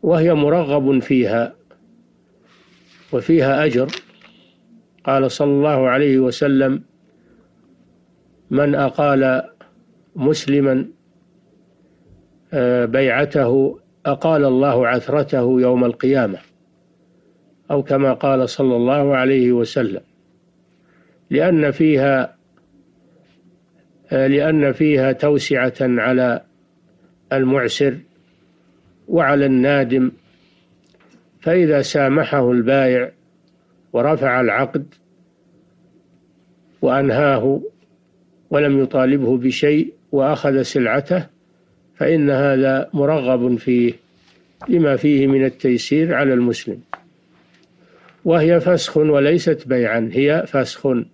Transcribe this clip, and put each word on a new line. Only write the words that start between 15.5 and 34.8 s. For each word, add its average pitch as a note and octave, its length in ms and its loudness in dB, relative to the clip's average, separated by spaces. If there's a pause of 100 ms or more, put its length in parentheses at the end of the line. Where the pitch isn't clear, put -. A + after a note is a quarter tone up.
يوم B2+ 240 2
القيامة"، B2 540 -2 (1300)
أو C#3+ 120 -2
كما C#3 300 0
قال C3 360 0
صلى C3 280 -2
الله C#3 400 0
عليه B2+ 360 2
وسلم، A2+ 480 -2 (1300)
لأن D3+ 400 2
فيها، C#3 680 0 (1800)
آه، C3+ 140 2
لأن C#3+ 460 2
فيها C3+ 400 2
توسعة B2+ 680 0
على B2 640 0 (920)
المعسر C3 600 0 (1120)
وعلى C#3+ 380 2
النادم، C3 680 0 (1300)
فإذا D#3 420 2
سامحه C#3 680 0
البائع B2+ 580 0 (840)
ورفع C3 480 0
العقد B2+ 540 -2 (1900)